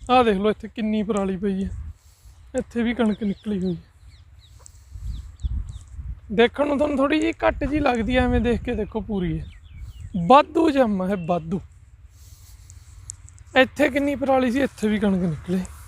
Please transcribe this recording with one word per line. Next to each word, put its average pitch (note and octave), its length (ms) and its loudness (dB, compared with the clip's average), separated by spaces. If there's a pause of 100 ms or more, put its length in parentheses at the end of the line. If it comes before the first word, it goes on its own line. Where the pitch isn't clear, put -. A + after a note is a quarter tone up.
(120)
ਆਹ B3+ 120 8
ਦੇਖ G#3+ 140 4
ਲਓ G#3 120 2
ਇੱਥੇ G#3 180 -4
ਕਿੰਨੀ G#3+ 360 -2
ਪਰਾਲੀ G3 340 -2
ਪਈ G3 260 -2
ਹੈ, F#3 60 -4 (840)
ਇੱਥੇ A#3 280 -2
ਵੀ A#3 100 0
ਕਣਕ G#3+ 300 0
ਨਿਕਲੀ G3+ 420 -4
ਹੋਈ F3+ 100 -2
ਹੈ। E3 60 -12 (2500)
ਦੇਖਣ A#3+ 360 2
ਨੂੰ C#4+ 100 0
ਤੁਹਾਨੂੰ D4 200 0
ਥੋੜ੍ਹੀ C#4+ 220 2
ਜਿਹੀ D#4+ 140 0 (140)
ਘੱਟ - 160 0
ਜਿਹੀ C#4+ 160 -2
ਲੱਗਦੀ B3 380 0
ਹੈ, B3+ 40 4
ਐਵੇਂ B3 200 2
ਦੇਖ A#3 220 0
ਕੇ B3 100 -4
ਦੇਖੋ G#3+ 280 -4
ਪੂਰੀ F3+ 380 -4
ਹੈ, D3 60 -10 (840)
ਵਾਧੂ D4+ 420 6
ਜੰਮ A3+ 400 2
ਹੈ, G#3 60 0 (100)
ਵਾਧੂ। E3+ 360 -2 (2000)
ਇੱਥੇ C4 320 4
ਕਿੰਨੀ C#4+ 260 0
ਪਰਾਲੀ B3+ 360 2
ਸੀ, C4+ 100 0
ਇੱਥੇ - 260 -2
ਵੀ G#3 120 2
ਕਣਕ G3 240 2
ਨਿਕਲੇ, F3 360 -2 (280)